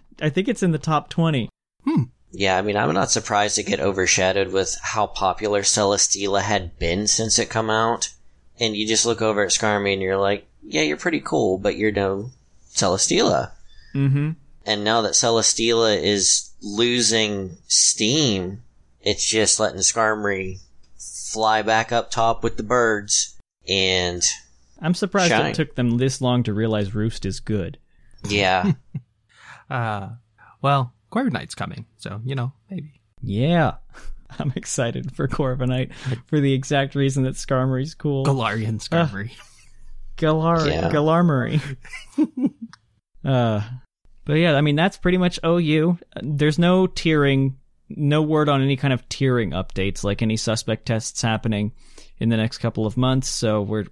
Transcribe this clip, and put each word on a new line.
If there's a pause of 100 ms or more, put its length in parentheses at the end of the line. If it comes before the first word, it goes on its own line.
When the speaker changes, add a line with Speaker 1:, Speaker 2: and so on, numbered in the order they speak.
(200)
Speaker 1:
I
think
it's
in
the
top
twenty. (360)
Speaker 2:
Hmm. (280)
Speaker 3:
Yeah,
I
mean,
I'm
not
surprised
to
get
overshadowed
with
how
popular
Celesteela
had
been
since
it
come
out. (460)
And
you
just
look
over
at
Skarmory
and
you're
like, (160)
"Yeah,
you're
pretty
cool,
but
you're
no (440)
Celesteela." (440)
Speaker 1:
Mm-hmm. (360)
Speaker 3:
And
now
that
Celesteela
is (120)
losing (120)
steam, (400)
it's
just
letting
Skarmory (720)
fly
back
up
top
with
the
birds (300)
and (580)
Speaker 1:
I'm
surprised
Speaker 3:
shine.
Speaker 1:
it
took
them
this
long
to
realize
Roost
is
good. (500)
Speaker 3:
Yeah.
Speaker 1:
<laughs> (880)
Speaker 2:
Uh, (520)
well, (200)
Corviknight's
coming, (100)
so,
you
know, (160)
maybe. (220)
Speaker 1:
Yeah. (320)
<laughs>
I'm
excited
for
Corviknight (340)
for
the
exact
reason
that
Skarmory's
cool.
Speaker 2:
Galarian (160)
Speaker 1:
Uh,
Speaker 2:
Skarmory. (840)
Speaker 1:
Galar-,
Speaker 3:
Yeah.
Speaker 1:
Galarmory. (560)
<laughs> (680)
Uh, (640)
but
yeah,
I
mean,
that's
pretty
much
O
U. (240)
There's
no
tiering, (340)
no
word
on
any
kind
of
tiering
updates,
like
any
suspect
tests
happening (460)
in
the
next
couple
of
months.
So
we're,